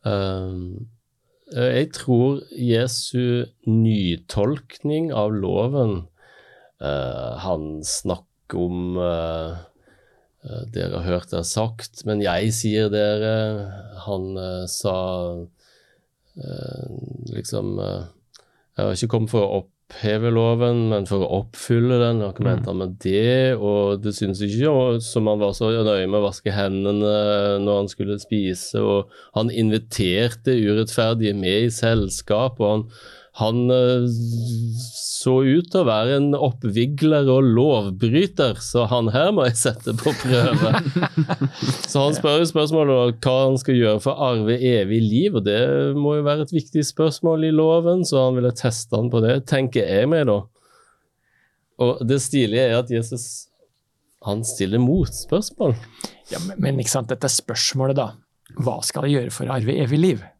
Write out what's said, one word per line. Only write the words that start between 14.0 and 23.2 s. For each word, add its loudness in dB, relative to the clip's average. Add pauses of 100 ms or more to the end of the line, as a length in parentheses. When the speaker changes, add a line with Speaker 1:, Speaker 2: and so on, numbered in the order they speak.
Speaker 1:
Han, -6
eh, -8
sa, -4 (920)
eh, -12 (440)
liksom, -6
eh, -6 (720)
"Jeg -2
har -2
ikke -4
kommet -2
for 2
å -2
oppheve -4
loven, 2
men 0
for 0
å 0 (140)
oppfylle 0
den." 2
Hva -4
mente 0
Speaker 2:
Mm. -6
Speaker 1:
han -4
med -6
det? 2